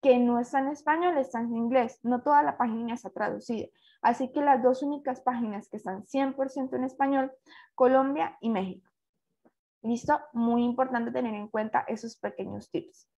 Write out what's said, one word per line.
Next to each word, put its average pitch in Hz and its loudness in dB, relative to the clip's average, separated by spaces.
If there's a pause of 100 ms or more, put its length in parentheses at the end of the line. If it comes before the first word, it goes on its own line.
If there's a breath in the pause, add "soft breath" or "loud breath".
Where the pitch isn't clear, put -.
que 247 6
no 240 2
está 247 -2
en 269 -2
español, 311 0
está 262 -4
en 233 -4
inglés. 233 0
No 240 -2
toda 294 4
la - 0
página 233 -2
está - -12
traducida. 214 -6 (340 soft breath)
Así 247 2
que 294 0
las 269 4
dos 254 4
únicas 285 -4
páginas 226 -4
que - -12
están 202 -8
cien 269 -2
por 269 -4
ciento 262 -6
en 254 -2
español, 269 0 (440 loud breath)
Colombia 269 2
y 226 -4
México. 190 -4 (960)
¿Listo? 240 0 (140)
Muy 233 2
importante 240 0
tener 247 -4
en 208 -10
cuenta 220 -2
esos 226 -8
pequeños 202 -10
tips. - -10